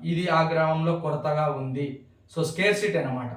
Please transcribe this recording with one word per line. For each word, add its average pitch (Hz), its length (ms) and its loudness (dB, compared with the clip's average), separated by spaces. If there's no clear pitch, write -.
ఇది 175 160 0
ఆ 160 40 6
గ్రామంలో 160 420 2
కొరతగా 151 400 0
ఉంది, 135 240 -4
so 165 80 -4
స్కేర్సిటీ 202 500 2
అన్నమాట. 123 360 -4